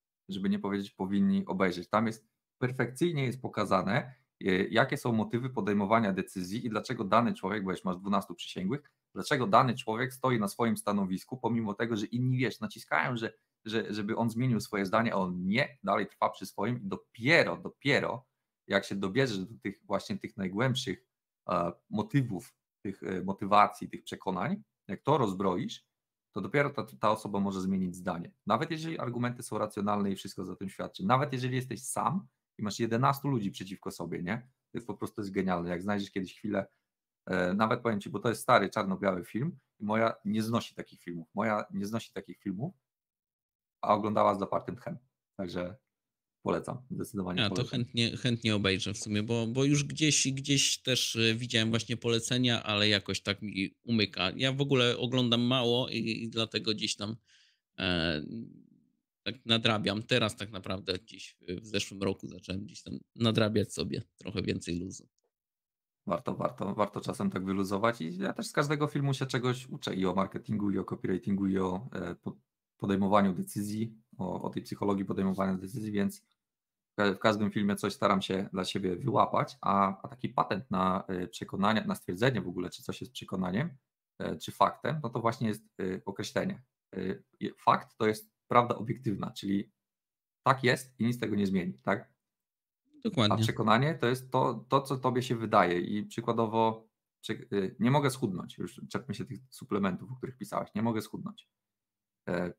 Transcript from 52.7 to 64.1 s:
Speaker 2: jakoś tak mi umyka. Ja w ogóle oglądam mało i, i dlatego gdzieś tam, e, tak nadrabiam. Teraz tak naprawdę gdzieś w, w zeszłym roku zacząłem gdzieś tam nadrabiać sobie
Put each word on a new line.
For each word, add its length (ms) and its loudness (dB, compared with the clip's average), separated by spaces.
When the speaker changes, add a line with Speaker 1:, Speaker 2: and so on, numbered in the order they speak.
Speaker 2:
jakoś 340 2
tak 200 -2
mi 320 -4
umyka. 520 2
Ja 160 0
w 80 -4
ogóle 380 4
oglądam 420 2
mało 480 2
i, 340 -2
i 80 -6
dlatego 420 -2
gdzieś 240 -2
tam, 200 -6
e, 440 2
tak 120 -6
nadrabiam. 560 2
Teraz 340 2
tak 160 -10
naprawdę 460 -4
gdzieś 420 -18
w, 200 -8
w 60 -16
zeszłym 360 -4
roku 260 0
zacząłem 360 -8
gdzieś 180 -16
tam 160 -10
nadrabiać 560 4
sobie 300 -4